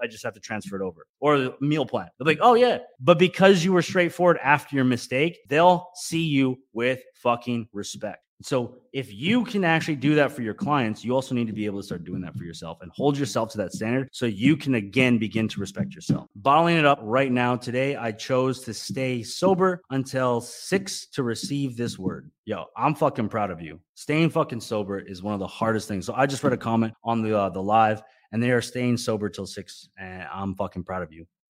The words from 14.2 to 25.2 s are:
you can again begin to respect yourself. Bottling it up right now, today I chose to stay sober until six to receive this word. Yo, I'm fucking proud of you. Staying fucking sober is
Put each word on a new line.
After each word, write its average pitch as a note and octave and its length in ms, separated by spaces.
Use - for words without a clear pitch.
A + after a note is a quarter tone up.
you A#2 300
can C#3 180
again A#2+ 440
begin A2 280
to G2+ 140
respect G2 340
yourself. - 400
Bottling D#3 420
it D#3 80
up C#3+ 180
right B2+ 280
now, B2 240
today B2+ 400
I A#2 160
chose B2+ 520
to A2 120
stay B2+ 480
sober F3+ 580
until B2+ 500
six - 720
to C#3+ 100
receive B2 540
this A2+ 240
word. F2+ 320
Yo, G2+ 200
I'm C#3 200
fucking B2+ 320
proud G#2 240
of E2 100
you. D#2 160
Staying D#3 360
fucking C#3+ 320
sober G2 360
is F#2 240